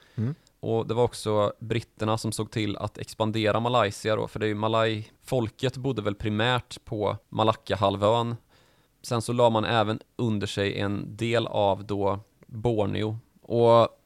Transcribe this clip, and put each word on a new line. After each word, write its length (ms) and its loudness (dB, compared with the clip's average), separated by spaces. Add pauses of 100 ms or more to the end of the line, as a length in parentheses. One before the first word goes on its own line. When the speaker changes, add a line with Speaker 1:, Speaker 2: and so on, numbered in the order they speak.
(160)
Speaker 1:
Mm. 200 -2 (240)
Speaker 2:
Och 280 -2
det 60 -4
var 100 2
också 560 0
britterna 580 -2
som 140 -4
såg 200 -6
till 260 -4
att 200 -8
expandera 640 0
Malaysia 560 0
då, 120 -2
för 120 -12
det 60 0
är 20 0
ju 80 0
Malay-, 480 0 (200)
folket 540 -2
bodde 240 -4
väl 140 -2
primärt 720 -2
på 320 -2 (120)
Malacca-halvön. 1080 0 (680)
Sen 200 -4
så 120 -4
la 160 6
man 160 4
även 340 2 (160)
under 320 -2
sig 320 -2
en 380 -4
del 300 0
av 380 0
då 340 0 (280)
Borneo. 720 -2 (240)
Och 460 6 (180)